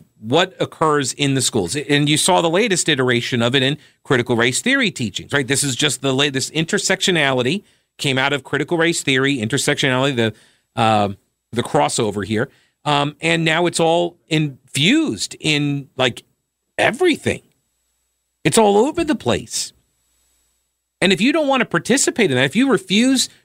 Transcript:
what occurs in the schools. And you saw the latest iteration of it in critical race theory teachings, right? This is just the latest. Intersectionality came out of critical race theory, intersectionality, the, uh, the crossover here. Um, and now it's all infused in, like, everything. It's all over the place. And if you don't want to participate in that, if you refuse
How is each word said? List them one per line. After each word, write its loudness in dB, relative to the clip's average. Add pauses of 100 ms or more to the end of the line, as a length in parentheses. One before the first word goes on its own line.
(200)
what 0
occurs -2
in -2
the 0
schools. -2
And 0
you 2
saw 2
the 0
latest 0
iteration 0
of 0
it 2
in -2 (260)
critical 0
race 0
theory 0
teachings, -8
right? -2
This 0
is -4
just -2
the 0
latest. -2
Intersectionality 0 (340)
came -2
out 0
of -4
critical -2
race 0
theory, 0
intersectionality, 0
the, 0 (420)
uh, 2 (420)
the -4
crossover -2
here. -2 (340)
Um, 0
and 0
now 2
it's -2
all 0 (100)
infused -2
in, -2
like, -2 (540)
everything. 0 (1040)
It's 2
all 4
over 2
the 0
place. -4 (1300)
And 2
if -2
you 2
don't 0
want 2
to 0
participate 0
in 2
that, 4
if -4
you 2
refuse 2 (160)